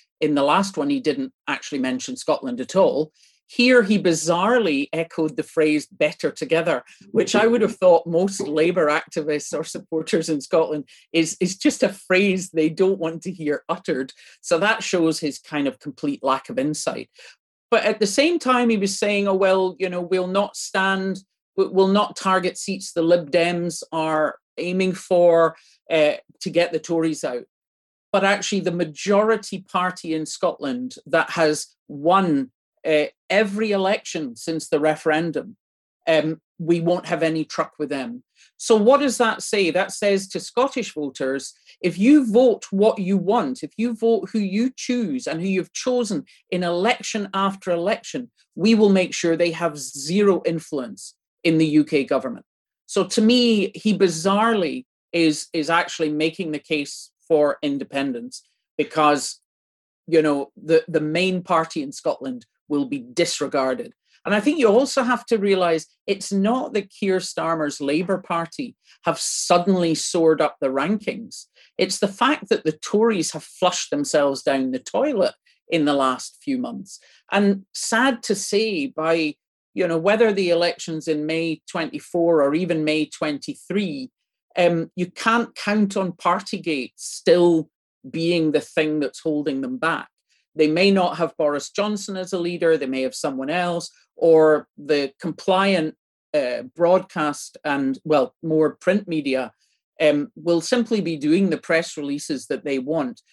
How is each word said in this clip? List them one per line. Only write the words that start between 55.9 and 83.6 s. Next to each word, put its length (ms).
making 420
the 80
case 520
for 340
independence 840
because, 640
you 160
know, 300
the, 260
the 120
main 420
party 400
in 120
Scotland 520
will 180
be 140
disregarded. 960
And 100
I 40
think 200
you 80
also 360
have 240
to 100
realise 500
it's 260
not 420
that 180
Keir 260
Starmer's 640
Labour 380
Party 560
have 140
suddenly 800
soared 460
up 200
the 60
rankings. 800
It's 220
the 80
fact 420
that 140
the 100
Tories 580
have 120
flushed 460
themselves 540
down 280
the 80
toilet 540
in 160
the 100
last 480
few 160
months. 400
And 420
sad 500
to 120
say, 520
by, 480
you 140
know, 100
whether 340
the 180
elections 580
in 180
May 440
twenty-four 760
or 100
even 300
May 220
twenty-three, 1080